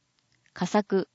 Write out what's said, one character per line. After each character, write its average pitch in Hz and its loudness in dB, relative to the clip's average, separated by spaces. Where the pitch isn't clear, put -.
佳 180 -4
作。 196 0